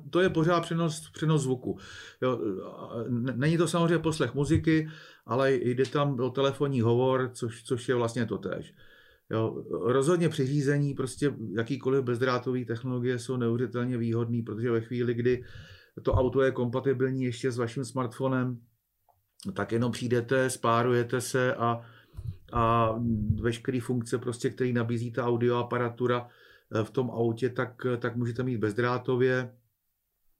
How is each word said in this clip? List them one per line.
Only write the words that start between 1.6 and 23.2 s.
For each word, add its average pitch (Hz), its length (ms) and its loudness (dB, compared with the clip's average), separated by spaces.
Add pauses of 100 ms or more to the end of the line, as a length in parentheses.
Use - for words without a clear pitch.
Jo, 127 180 0 (260)
a 107 420 -10
n-, 120 300 -2
není 156 200 2
to 165 100 2
samozřejmě 170 320 2
poslech 156 340 0
muziky, 156 560 2 (360)
ale 135 280 2
jde 123 320 2
tam 143 340 0
o 127 100 0
telefonní 139 520 2
hovor, 127 520 4
což, 117 300 -8
což 123 260 -2
je 127 60 2
vlastně 117 300 0
totéž. - 480 -6 (560)
Jo, 110 400 -2
rozhodně 139 600 2
při 147 160 0
řízení 143 480 0
prostě 135 400 -2 (200)
jakýkoliv 127 500 0
bezdrátový 123 600 0
technologie 123 540 -2
jsou 127 180 -4
neuvěřitelně 120 600 0
výhodný, 117 440 0
protože 113 300 -2
ve 113 100 2
chvíli, 120 320 -2
kdy 120 300 2 (600)
to 127 100 2
auto 127 280 4
je 131 100 4
kompatibilní 127 720 0
ještě 123 280 -2
s 117 60 -6
vaším 120 280 -2
smartphonem, 127 720 -2 (960)
tak 101 180 -4
jenom 117 200 2
přijdete, 123 580 0
spárujete 120 720 2
se 127 340 0
a, 117 260 0 (720)
a 117 420 4 (460)